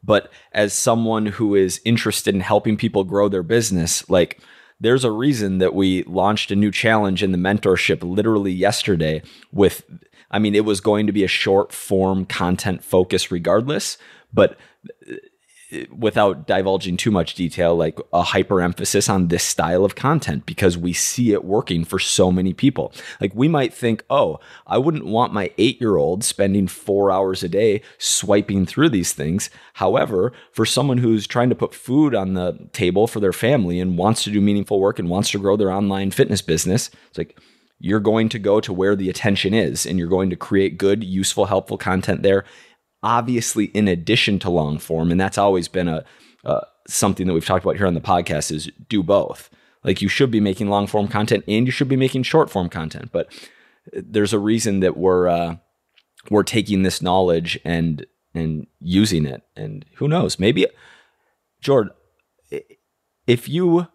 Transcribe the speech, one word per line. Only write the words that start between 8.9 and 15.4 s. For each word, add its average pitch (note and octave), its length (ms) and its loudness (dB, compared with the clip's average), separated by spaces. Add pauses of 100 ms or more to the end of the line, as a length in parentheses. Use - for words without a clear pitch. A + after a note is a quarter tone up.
with, - 300 2 (460)
I G2+ 80 -4
mean, G#2 160 2
it G#2 120 4
was G2+ 160 0
going G#2+ 260 2
to G2+ 60 -2
be G2+ 100 2
a F2+ 60 0
short - 420 0
form F#2+ 540 0
content F2+ 580 -2
focus F#2 480 0
regardless, G2 680 -2 (360)
but, - 240 2 (520)
uh, - 40 -12 (800)